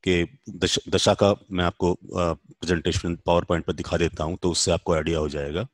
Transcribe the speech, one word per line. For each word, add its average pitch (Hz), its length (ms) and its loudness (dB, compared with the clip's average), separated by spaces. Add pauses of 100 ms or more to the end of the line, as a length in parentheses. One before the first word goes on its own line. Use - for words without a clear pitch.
कि 87 300 2 (100)
दश-, - 400 -2
दशा 95 260 4
का 101 200 4 (180)
मैं 90 120 0
आपको, 87 300 0
अ, - 40 -8 (360)
प्रेजेंटेशन 85 840 -4
PowerPoint 85 480 2
पर 90 80 -6
दिखा 82 240 -4
देता 80 280 0
हूं, 85 120 -4
तो 90 140 0
उससे 82 200 0
आपको 85 240 0
आइडिया 80 240 -2
हो 76 100 -2
जाएगा। 73 460 -6